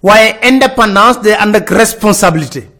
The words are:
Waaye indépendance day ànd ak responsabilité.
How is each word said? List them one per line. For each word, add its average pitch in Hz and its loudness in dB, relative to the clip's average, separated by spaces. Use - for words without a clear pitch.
Waaye 220 2
indépendance 240 0
day 214 0
ànd 208 -2
ak 202 -2
responsabilité. 185 -2